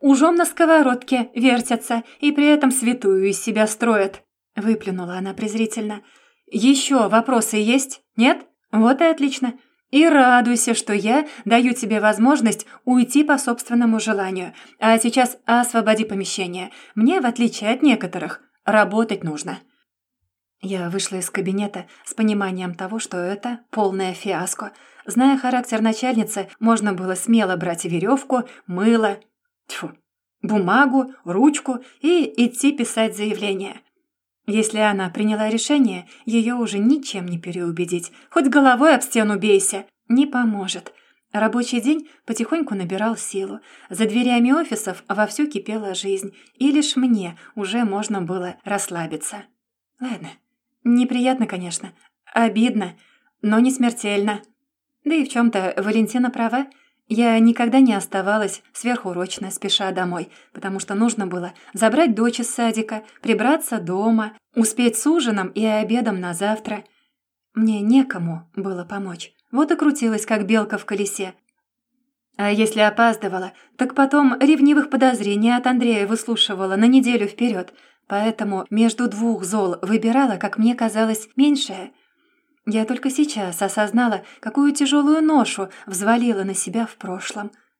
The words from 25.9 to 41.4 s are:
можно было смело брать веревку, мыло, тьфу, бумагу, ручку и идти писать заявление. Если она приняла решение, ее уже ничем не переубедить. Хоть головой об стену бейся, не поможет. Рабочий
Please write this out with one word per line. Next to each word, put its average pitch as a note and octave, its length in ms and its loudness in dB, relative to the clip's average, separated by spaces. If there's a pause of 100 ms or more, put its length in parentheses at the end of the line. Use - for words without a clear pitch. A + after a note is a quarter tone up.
можно A3 340 2
было F#3 200 -4
смело G3 420 2
брать E3+ 300 -4
веревку, A#3 580 -2 (220)
мыло, G#3+ 540 0 (480)
тьфу, - 240 -12 (500)
бумагу, A#3 720 2 (100)
ручку B3 600 0 (160)
и D#4+ 380 0
идти B3 340 2
писать A3+ 440 -2
заявление. G3 680 -6 (640)
Если G#3+ 300 -2
она G3 320 0
приняла G#3+ 400 -2
решение, A3+ 580 0 (180)
ее A#3 320 0
уже G3+ 200 -2
ничем A3 480 0
не F3 140 -6
переубедить. F3 720 -6 (180)
Хоть C#4 180 2
головой C4+ 480 6
об B3+ 60 0
стену G#3 360 -2
бейся, G3 480 2 (220)
не C4+ 200 4
поможет. A3 640 -4 (380)
Рабочий A3+ 500 -2